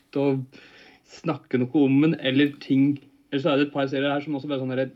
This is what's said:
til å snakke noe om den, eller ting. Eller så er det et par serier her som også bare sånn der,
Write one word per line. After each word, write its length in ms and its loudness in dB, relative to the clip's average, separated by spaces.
til 100 -2
å 100 2
snakke 500 -4
noe 240 2
om 160 4
den, 180 4
eller 420 0
ting. 340 2
Eller 120 -2
så 80 2
er 80 2
det 80 0
et 80 -12
par 120 0
serier 240 -2
her 120 -4
som 120 -6
også 140 -10
bare 100 -4
sånn 140 -6
der, 220 -2